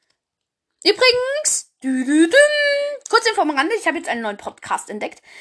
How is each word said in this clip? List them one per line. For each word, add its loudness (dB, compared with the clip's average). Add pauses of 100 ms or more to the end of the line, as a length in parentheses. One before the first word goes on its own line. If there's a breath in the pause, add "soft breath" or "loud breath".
(840)
Übrigens, 0 (120)
dü, -2
dü, 4
dü, 4 (720)
kurz 2
Info 0
am 0
Rande, 0
ich -8
habe -2
jetzt -8
einen -6
neuen -6
Podcast -10
entdeckt. -10 (200 loud breath)